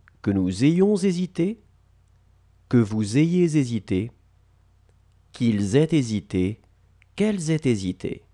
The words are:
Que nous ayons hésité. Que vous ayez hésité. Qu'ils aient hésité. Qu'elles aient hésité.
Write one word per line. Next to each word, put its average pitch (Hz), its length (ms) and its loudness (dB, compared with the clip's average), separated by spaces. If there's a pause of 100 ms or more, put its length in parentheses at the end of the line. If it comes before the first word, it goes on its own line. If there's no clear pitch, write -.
(240)
Que 107 80 0
nous 95 320 0
ayons 185 320 4
hésité. 185 640 -2 (1080)
Que 127 80 2
vous 107 400 0
ayez 170 260 2
hésité. 117 680 -2 (1200)
Qu'ils 104 440 0
aient 156 160 4
hésité. 110 680 -2 (540)
Qu'elles 196 360 -2
aient 151 180 0
hésité. 95 540 -4 (100)